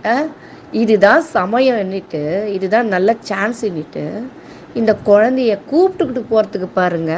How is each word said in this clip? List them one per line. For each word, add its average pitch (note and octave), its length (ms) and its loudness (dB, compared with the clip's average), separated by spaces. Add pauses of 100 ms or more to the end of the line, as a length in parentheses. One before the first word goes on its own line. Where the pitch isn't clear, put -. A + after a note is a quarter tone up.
ஆ, A#3 100 0 (560)
இதுதான் A3 500 4
சமயம் A#3+ 560 0
எண்ணிட்டு, F#3+ 420 -6 (320)
இதுதான் G3 360 0
நல்ல F#3+ 220 2 (100)
சான்ஸ் G#3 460 -6
எண்ணிட்டு, D#3 380 -8 (720)
இந்த A3+ 180 0 (140)
குழந்தைய A3+ 460 4 (160)
கூப்பிட்டுக்கிட்டு D4+ 640 0
போறதுக்கு G3+ 440 0
பாருங்க E3+ 440 0